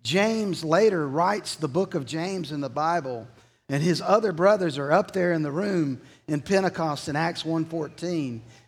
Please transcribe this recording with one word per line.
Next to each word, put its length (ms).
James 640
later 440
writes 480
the 120
book 260
of 120
James 460
in 100
the 80
Bible, 580
and 120
his 200
other 300
brothers 460
are 140
up 200
there 220
in 100
the 80
room 500
in 140
Pentecost 680
in 60
Acts 300
one 200
fourteen, 760